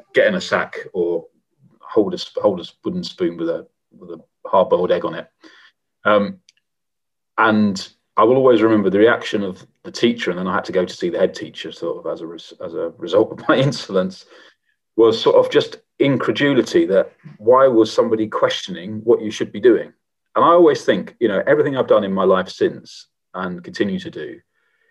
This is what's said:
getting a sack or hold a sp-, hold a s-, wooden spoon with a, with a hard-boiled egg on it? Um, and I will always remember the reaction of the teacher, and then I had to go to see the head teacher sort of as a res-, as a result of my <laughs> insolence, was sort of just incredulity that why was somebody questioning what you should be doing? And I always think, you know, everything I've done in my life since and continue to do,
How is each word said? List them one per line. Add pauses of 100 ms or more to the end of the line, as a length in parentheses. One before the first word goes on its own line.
(140)
getting
a
sack (160)
or (560)
hold
a
sp-,
hold
a
s-, (100)
wooden
spoon
with
a, (260)
with
a (220)
hard-boiled
egg
on
it? (800)
Um, (1000)
and (260)
I
will
always
remember
the
reaction
of (180)
the
teacher,
and
then
I
had
to
go
to
see
the
head
teacher
sort
of
as
a
res-, (100)
as
a
result
of
my
<laughs>
insolence, (720)
was
sort
of
just (200)
incredulity
that (280)
why
was
somebody
questioning
what
you
should
be
doing? (440)
And
I
always
think,
you
know,
everything
I've
done
in
my
life
since (260)
and
continue
to
do, (520)